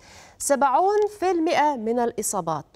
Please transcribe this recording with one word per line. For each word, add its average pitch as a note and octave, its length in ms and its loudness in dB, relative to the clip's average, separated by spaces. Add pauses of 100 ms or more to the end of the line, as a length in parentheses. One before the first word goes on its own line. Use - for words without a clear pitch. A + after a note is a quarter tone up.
(380)
سبعون E4 680 2 (120)
في F4+ 100 2
المائة D4+ 460 2
من A3+ 220 -2
الإصابات F#3+ 760 -4